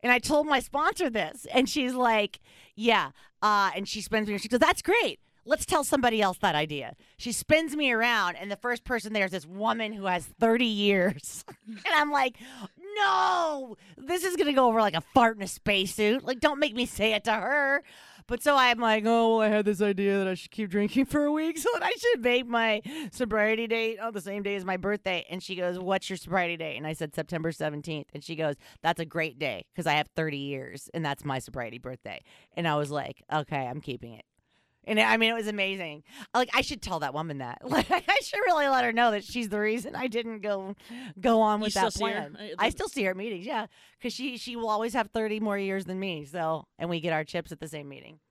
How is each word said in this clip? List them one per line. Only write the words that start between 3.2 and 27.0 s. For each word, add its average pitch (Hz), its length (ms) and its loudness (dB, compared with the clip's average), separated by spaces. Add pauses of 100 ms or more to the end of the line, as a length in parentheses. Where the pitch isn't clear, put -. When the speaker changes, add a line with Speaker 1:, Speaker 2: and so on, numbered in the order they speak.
Speaker 1:
Uh, 202 360 4
and 196 120 -6
she 214 140 -8
spins 214 260 -2
me, 208 100 -2
she 208 100 -8
goes, 240 120 2
"That's - 220 4
great. 359 380 2 (240)
Let's - 200 0
tell 302 200 2
somebody 240 360 4
else 190 180 2
that 180 180 2
idea." 147 400 -4 (200)
She - 160 -8
spins 311 440 2
me 277 160 2
around, 220 440 2
and 196 140 -10
the 202 60 -4
first 240 280 -4
person 220 280 -4
there 208 120 2
is 185 80 -4
this 160 140 -6
woman 214 460 -2
who 196 140 -10
has 180 200 -2
thirty 226 400 2
years. 202 840 0
<laughs> - 60 -18 (140)
And 226 260 -2
I'm 294 160 4
like, 269 260 0 (600)
"No, 359 800 2 (200)
this 339 280 -4
is 359 120 -2
gonna 294 160 2
go 254 160 6
over 226 120 4
like 202 140 2
a 165 60 0
fart 226 360 4
in 202 60 -8
a 190 60 -6
spacesuit. 208 760 0
Like, 254 160 -4
don't 294 180 4
make 285 160 0
me 247 120 0
say 220 280 0
it 208 100 -2
to 233 80 2
her." 277 500 0 (460)
But 240 140 -4
so 285 140 4
I'm 247 220 6
like, 220 280 4
"Oh, 226 320 6
well, - 20 4
I 214 80 4
had 208 160 4
this 196 180 2
idea 196 360 2
that 190 100 0
I 185 60 0
should - 180 -12
keep 214 180 -4
drinking 208 360 2
for 294 180 2
a 294 80 2
week, 311 260 -2
<laughs> 285 60 -8
so 453 100 4
that - 80 -2
I - 160 0
should 466 240 2
make 247 240 2
my 226 340 2 (300)
sobriety 220 560 0
date 226 320 -2
on 226 140 -6
the 202 80 -6
same 202 220 -6
day 202 140 -2
as 185 80 -6
my 185 120 -2
birthday." 190 540 -2
And 180 120 -8
she 190 140 -10
goes, 180 220 -2
"What's 185 300 0
your 185 80 -6
sobriety 170 400 -2
date?" 156 200 -6
And 143 100 -8
I 156 60 -4
said, 151 220 -6